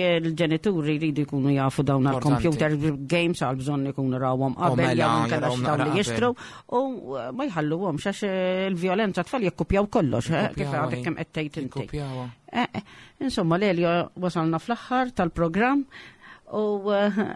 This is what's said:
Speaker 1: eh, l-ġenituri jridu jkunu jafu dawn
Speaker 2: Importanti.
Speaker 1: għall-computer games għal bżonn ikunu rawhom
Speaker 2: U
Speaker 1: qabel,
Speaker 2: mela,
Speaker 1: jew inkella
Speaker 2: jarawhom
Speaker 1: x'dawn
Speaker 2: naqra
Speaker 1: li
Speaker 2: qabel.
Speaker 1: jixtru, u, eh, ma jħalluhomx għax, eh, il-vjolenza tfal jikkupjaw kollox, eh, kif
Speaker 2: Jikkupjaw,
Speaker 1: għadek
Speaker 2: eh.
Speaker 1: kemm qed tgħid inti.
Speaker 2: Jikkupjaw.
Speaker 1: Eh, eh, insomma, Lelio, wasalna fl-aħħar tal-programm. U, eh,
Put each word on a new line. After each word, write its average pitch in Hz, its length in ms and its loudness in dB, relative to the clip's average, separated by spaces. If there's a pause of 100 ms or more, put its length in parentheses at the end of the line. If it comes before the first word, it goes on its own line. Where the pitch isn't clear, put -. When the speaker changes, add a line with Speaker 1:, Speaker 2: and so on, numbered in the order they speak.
Speaker 1:
eh, 175 200 4
l-ġenituri 160 800 0
jridu 147 280 0
jkunu 139 280 2
jafu 135 300 2
dawn 135 200 4
Speaker 2:
Importanti. 139 440 2
Speaker 1:
għall-computer 151 480 2 (100)
games 170 340 0
għal 131 200 0
bżonn 139 320 -2
ikunu 131 260 0
rawhom 131 340 0
Speaker 2:
U - 80 -8
Speaker 1:
qabel, 135 160 2
Speaker 2:
mela, 127 180 2
Speaker 1:
jew 117 300 2
inkella 117 160 0
Speaker 2:
jarawhom 127 200 0
Speaker 1:
x'dawn 147 180 0
Speaker 2:
naqra - 60 0
Speaker 1:
li - 60 0
Speaker 2:
qabel. 208 120 2
Speaker 1:
jixtru, 226 340 0 (360)
u, 240 440 -4
eh, 123 160 -6
ma 254 120 -4
jħalluhomx 165 640 -2
għax, 196 160 -4
eh, 185 440 0
il-vjolenza 185 560 0
tfal 262 180 -4
jikkupjaw 196 460 2
kollox, 127 420 2
eh, 165 180 2
kif - 180 -4
Speaker 2:
Jikkupjaw, 147 220 -2
Speaker 1:
għadek 123 100 -4
Speaker 2:
eh. 123 60 -6
Speaker 1:
kemm 156 120 -2
qed 160 100 -6
tgħid 156 200 -6
inti. 143 340 -8
Speaker 2:
Jikkupjaw. 131 480 -8 (240)
Speaker 1:
Eh, 240 200 -2
eh, 208 100 -8 (380)
insomma, 190 380 0
Lelio, 175 600 2
wasalna 165 400 0
fl-aħħar 247 560 -4
tal-programm. 190 720 2 (680)
U, 208 400 0
eh, 202 180 4 (260)